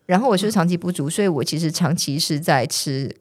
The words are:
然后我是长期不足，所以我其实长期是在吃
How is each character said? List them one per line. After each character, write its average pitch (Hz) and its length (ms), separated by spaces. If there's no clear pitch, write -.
然 180 140
后 262 100
我 196 80
是 214 140
长 180 160
期 180 100
不 175 140
足， 143 180
所 208 140
以 202 40
我 180 160
其 160 160
实 160 120
长 156 240
期 143 220
是 156 220
在 147 280
吃 135 540